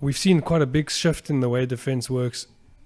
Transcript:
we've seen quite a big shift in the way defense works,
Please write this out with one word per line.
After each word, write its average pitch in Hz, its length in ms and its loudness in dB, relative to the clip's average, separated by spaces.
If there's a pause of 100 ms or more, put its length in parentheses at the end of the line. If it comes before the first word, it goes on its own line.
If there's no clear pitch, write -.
we've 139 180 -2
seen 180 220 6
quite 165 220 2
a 139 40 2
big 147 240 -2
shift - 400 -2
in 139 100 2
the 127 80 2
way 127 180 0
defense 123 440 -4
works, 123 360 -4 (400)